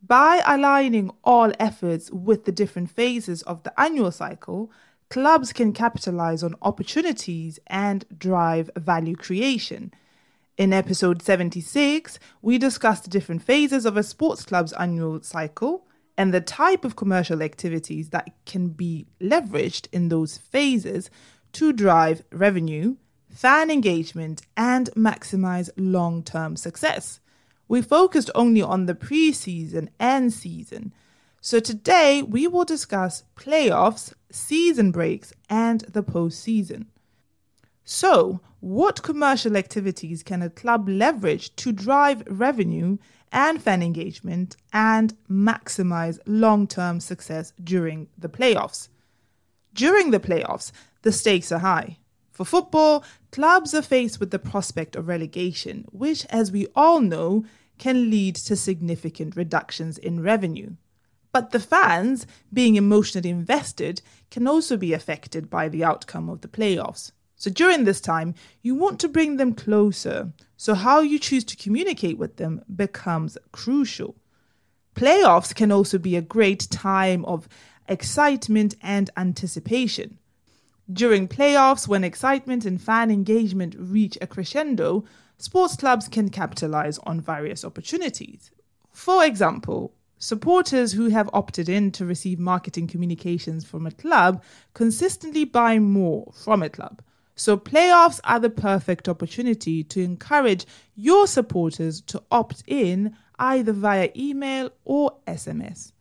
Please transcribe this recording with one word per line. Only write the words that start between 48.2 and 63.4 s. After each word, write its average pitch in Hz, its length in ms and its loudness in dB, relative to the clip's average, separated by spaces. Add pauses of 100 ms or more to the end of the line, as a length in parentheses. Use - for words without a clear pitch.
playoffs? - 600 -2 (840)
During 320 380 4
the 208 80 4
playoffs, - 520 -4 (300)
the 220 100 2
stakes 196 400 0
are 170 80 -2
high. 175 380 -2 (340)
For 185 140 -8
football, 311 580 4 (280)
clubs 311 440 4
are 302 80 0
faced 247 360 0
with 190 120 -4
the 190 80 -4
prospect - 560 -6
of 165 120 -8
relegation, 175 840 -6
which, 285 360 -4
as 220 240 0
we 202 140 -2 (100)
all 320 240 6
know, 180 440 0 (340)
can 254 320 0
lead 196 280 0
to - 180 -4
significant 165 800 -6
reductions 160 640 -6
in 170 240 -6
revenue. 190 480 -2 (600)
But - 200 0
the 240 80 0
fans, 240 680 0 (260)
being 226 240 4
emotionally 202 540 2
invested, 175 720 -4 (300)